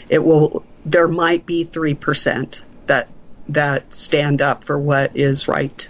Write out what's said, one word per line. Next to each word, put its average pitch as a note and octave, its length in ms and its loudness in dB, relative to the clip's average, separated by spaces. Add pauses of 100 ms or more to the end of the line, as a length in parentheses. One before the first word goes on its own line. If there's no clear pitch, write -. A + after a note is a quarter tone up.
It D#3 160 2
will, D3+ 400 4 (220)
there E3 220 4
might E3+ 360 0
be E3+ 200 -4
three D#3+ 300 -4
percent - 720 -2 (220)
that, B2+ 220 0 (420)
that C#3+ 420 -2
stand D3 480 0
up C#3 240 0
for C#3+ 140 -4
what C#3 360 0
is C#3 320 0
right. C#3+ 440 -4